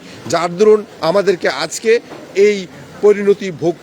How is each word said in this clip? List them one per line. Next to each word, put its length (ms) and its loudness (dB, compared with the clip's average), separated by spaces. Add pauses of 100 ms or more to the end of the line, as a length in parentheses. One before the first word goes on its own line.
(280)
যার 300 -4
দরুন 280 4 (160)
আমাদেরকে 480 0
আজকে 500 -2 (360)
এই 320 2 (340)
পরিণতি 500 2
ভোগ 320 -4